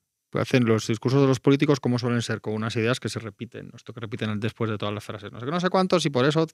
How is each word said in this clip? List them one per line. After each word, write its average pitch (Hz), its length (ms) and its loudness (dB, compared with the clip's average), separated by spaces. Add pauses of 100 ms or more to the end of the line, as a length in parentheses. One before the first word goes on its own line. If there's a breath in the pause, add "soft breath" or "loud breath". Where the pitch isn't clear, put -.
(400)
hacen 120 260 2
los 110 220 2
discursos 127 340 2
de 139 60 6
los 131 120 2
políticos 139 400 4
como 123 200 0
suelen 120 220 -2
ser, 113 200 -6
con 107 120 -4
unas 110 220 -4
ideas 117 240 0
que 113 100 -6
se 113 100 -6
repiten, 107 480 -12
¿no? 90 80 -18
Esto - 180 -18
que 120 60 -16
repiten 107 400 -6
después 110 300 -4
de 107 80 -4
todas 104 160 -4
las 104 100 -8
frases. 104 280 -12
"No - 80 -14
sé 117 60 -12
qué, 135 60 -6
no 175 80 -2
sé 175 100 0
cuántos, 185 360 4
y 160 40 2
por 131 160 4
eso 151 280 4